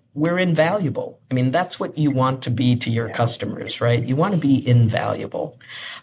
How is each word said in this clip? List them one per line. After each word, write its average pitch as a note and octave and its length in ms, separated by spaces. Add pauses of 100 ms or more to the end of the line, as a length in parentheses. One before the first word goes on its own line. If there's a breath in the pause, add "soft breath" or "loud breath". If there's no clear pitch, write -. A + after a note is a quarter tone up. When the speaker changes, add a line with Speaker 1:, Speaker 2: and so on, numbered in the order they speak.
(140)
Speaker 1:
we're E3+ 260
invaluable? E3 840 (100)
I B2+ 40
mean, B2+ 160
that's F3 280
what - 180
you D3 140
want C3 320
to B2+ 80
be B2 260
to A#2+ 120
your A2+ 180
Speaker 2:
Yeah. - 60
Speaker 1:
customers, - 680
right? A#2 240
You C3 140
want F#3+ 160
to E3+ 60
be C#3 280
invaluable. A2 880 (460 loud breath)